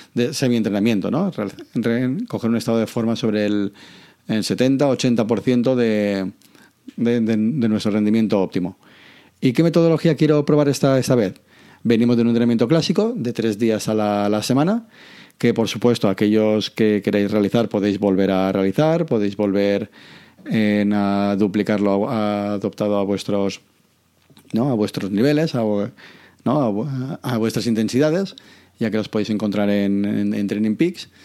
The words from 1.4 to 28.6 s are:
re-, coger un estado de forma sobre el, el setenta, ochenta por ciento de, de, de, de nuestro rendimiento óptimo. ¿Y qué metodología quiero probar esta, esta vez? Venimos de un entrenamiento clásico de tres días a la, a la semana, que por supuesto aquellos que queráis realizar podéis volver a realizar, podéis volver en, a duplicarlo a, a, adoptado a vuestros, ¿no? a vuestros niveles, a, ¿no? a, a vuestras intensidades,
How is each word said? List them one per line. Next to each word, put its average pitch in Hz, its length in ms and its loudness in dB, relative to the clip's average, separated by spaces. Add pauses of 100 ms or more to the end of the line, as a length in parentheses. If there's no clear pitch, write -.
re-, 120 440 -2 (100)
coger 113 220 -4
un 117 80 0
estado 113 200 0
de 113 80 0
forma 113 300 -2
sobre 107 300 0
el, 104 280 -2 (540)
el 110 160 -2
setenta, 131 440 2
ochenta 120 380 0
por 107 140 0
ciento 127 360 2
de, 104 560 0 (640)
de, 117 240 0
de, 110 160 0
de 113 320 0
nuestro 107 220 0
rendimiento 107 500 2
óptimo. 95 360 -4 (600)
¿Y 131 140 2
qué 160 100 2
metodología 165 520 4
quiero 151 300 2
probar 147 220 4
esta, 135 320 2
esta 131 160 2
vez? 104 200 2 (480)
Venimos 117 340 4
de 117 60 4
un 117 60 2
entrenamiento 117 380 2
clásico 175 480 0
de 123 160 -4
tres 110 260 -2
días 110 300 -2
a 110 60 0
la, 104 320 0
a 104 40 0
la 107 140 0
semana, 170 440 0 (500)
que 120 160 2
por 110 160 0
supuesto 113 400 0
aquellos 107 600 2
que 107 340 2
queráis 101 280 0
realizar 107 380 2
podéis 101 300 0
volver 98 320 2
a 95 200 0
realizar, 147 540 0
podéis 101 320 -2
volver 101 540 0 (540)
en, 104 480 0
a 101 420 0
duplicarlo 101 760 0
a, 131 60 -4
a, 104 380 -4
adoptado 104 440 -4
a 101 60 0
vuestros, 98 580 -4 (920)
¿no? 131 180 0
a - 20 0
vuestros 104 380 -4
niveles, 147 420 0
a, 131 60 -2 (840)
¿no? 120 420 0 (360)
a, 135 100 -4
a 113 40 -2
vuestras 110 300 -2
intensidades, 135 680 0 (440)